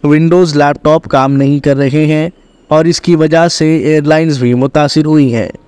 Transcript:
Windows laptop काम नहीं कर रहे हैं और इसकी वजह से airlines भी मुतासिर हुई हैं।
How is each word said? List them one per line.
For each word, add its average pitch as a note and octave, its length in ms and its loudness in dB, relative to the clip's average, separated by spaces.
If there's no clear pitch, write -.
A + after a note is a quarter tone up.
Windows E3 500 2
laptop D3 500 0
काम C3+ 260 0
नहीं C#3 280 0
कर C#3 180 0
रहे C#3 280 0
हैं D#3 260 -2
और D#3+ 180 0
इसकी E3+ 280 0
वजह D#3+ 320 0
से D#3+ 200 -2
airlines D3+ 640 0
भी A#2+ 120 0
मुतासिर C#3+ 520 0
हुई D3+ 240 2
हैं। A2+ 220 -4